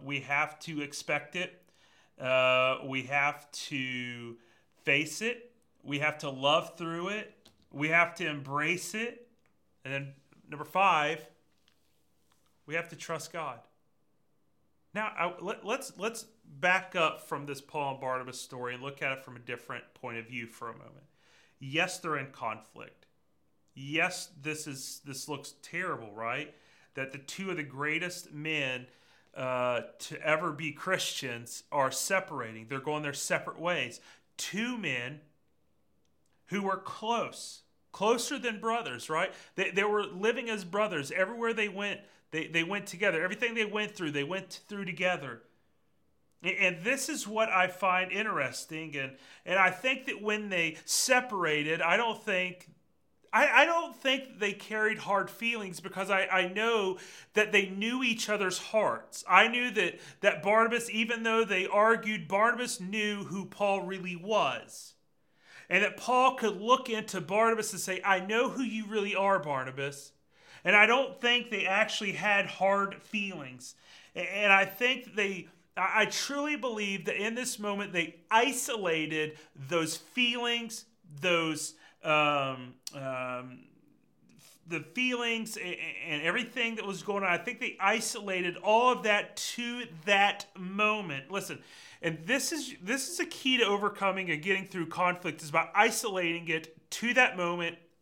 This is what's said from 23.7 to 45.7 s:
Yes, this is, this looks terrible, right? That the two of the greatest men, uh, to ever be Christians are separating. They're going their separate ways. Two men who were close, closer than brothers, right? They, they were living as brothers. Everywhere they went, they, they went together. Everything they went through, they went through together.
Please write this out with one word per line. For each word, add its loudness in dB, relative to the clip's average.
Yes, -2
this -6
is, -10
this -10
looks -8
terrible, -6
right? -4
That -6
the -10
two -8
of -4
the -2
greatest -4
men, -4
uh, 0
to -10
ever 2
be -6
Christians -4
are 4
separating. -2
They're -6
going -2
their -4
separate -2
ways. -2
Two -4
men -4
who -4
were -2
close, -4
closer 2
than -4
brothers, -2
right? 0
They, 0
they 2
were 2
living -2
as -4
brothers. -2
Everywhere 0
they 0
went, -4
they, -4
they 2
went -4
together. 0
Everything -2
they 0
went -2
through, -4
they 0
went -8
through -6
together. -2